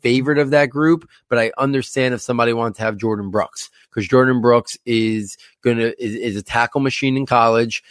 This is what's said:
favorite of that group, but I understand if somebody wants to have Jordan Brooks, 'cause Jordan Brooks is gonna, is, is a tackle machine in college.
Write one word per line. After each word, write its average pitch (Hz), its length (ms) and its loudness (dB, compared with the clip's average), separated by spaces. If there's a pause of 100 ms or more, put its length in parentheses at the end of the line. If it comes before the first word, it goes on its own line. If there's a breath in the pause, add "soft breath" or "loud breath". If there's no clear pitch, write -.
favorite 131 360 2
of 143 140 0
that 143 160 4
group, 156 420 0 (220 soft breath)
but 120 80 2
I 113 180 0
understand 131 560 -2
if 120 80 -6
somebody 120 320 0
wants 113 240 -2
to 110 80 -6
have 110 140 -4
Jordan 104 320 -4
Brooks, - 400 -4 (200 soft breath)
'cause 104 160 -6
Jordan 127 360 2
Brooks 120 420 2
is 110 540 -2 (240 soft breath)
gonna, 117 360 0
is, 110 160 -6
is 110 220 -6
a 104 60 -8
tackle 120 400 -2
machine 135 340 -2
in 135 80 -2
college. 117 680 2